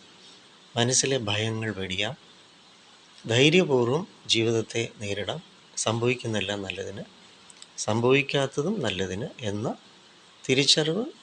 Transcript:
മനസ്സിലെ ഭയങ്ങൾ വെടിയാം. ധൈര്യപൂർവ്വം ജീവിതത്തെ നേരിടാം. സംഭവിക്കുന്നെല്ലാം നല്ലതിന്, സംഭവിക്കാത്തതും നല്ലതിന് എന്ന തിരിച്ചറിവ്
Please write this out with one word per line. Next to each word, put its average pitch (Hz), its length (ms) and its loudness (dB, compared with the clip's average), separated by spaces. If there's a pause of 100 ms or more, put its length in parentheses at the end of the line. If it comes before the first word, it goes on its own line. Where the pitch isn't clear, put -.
(760)
മനസ്സിലെ 131 400 2
ഭയങ്ങൾ 110 540 -2
വെടിയാം. 95 460 -4 (1120)
ധൈര്യപൂർവ്വം 143 800 4 (200)
ജീവിതത്തെ 113 600 0 (100)
നേരിടാം. 104 420 -6 (360)
സംഭവിക്കുന്നെല്ലാം 113 840 0
നല്ലതിന്, 95 420 -8 (760)
സംഭവിക്കാത്തതും 139 1040 0
നല്ലതിന് 95 460 -4 (120)
എന്ന 113 360 -4 (760)
തിരിച്ചറിവ് 151 560 2 (180)